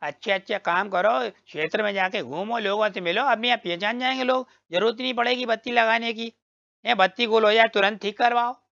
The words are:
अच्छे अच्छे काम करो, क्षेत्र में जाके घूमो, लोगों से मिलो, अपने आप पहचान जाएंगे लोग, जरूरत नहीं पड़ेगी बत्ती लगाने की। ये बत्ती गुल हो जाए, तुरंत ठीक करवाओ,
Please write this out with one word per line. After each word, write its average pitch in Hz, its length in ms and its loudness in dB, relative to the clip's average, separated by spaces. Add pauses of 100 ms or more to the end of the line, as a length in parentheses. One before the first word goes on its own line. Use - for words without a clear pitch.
अच्छे 151 320 -4
अच्छे 196 260 -4
काम 185 300 -2
करो, 208 420 0
क्षेत्र 156 520 -4
में 208 120 -2
जाके 190 280 -2
घूमो, 185 360 -6
लोगों 208 320 0
से 196 100 -10
मिलो, 180 220 0
अपने 240 280 2
आप 240 80 0
पहचान 208 400 -4
जाएंगे 262 260 -2
लोग, 254 240 0 (240)
जरूरत 214 280 0
नहीं 254 140 -4
पड़ेगी 247 320 0
बत्ती 226 240 -2
लगाने 233 420 2
की। 226 200 -10 (540)
ये 233 80 2
बत्ती 196 320 2
गुल 220 180 2
हो 208 80 4
जाए, 226 120 6 (100)
तुरंत 202 280 0
ठीक 208 160 -6
करवाओ, 240 420 0 (120)